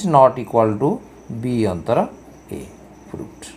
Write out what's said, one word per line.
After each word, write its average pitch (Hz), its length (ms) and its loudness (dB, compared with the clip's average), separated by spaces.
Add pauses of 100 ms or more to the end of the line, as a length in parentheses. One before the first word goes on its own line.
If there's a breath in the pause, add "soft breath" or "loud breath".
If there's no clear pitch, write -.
(160)
not 131 180 6 (100)
equal 113 260 2 (120)
to 143 80 2 (520)
B - 20 -6 (220)
ଅନ୍ତର 95 340 -2 (520)
A - 100 -12 (480)
ପ୍ରୁଫ୍ଡ। - 340 -14 (140)